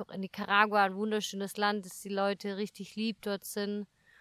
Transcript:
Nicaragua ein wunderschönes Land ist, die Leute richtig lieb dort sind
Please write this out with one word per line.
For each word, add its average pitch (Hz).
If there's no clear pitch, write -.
Nicaragua 202
ein 190
wunderschönes 196
Land 208
ist, -
die 202
Leute 196
richtig 202
lieb 214
dort 202
sind 208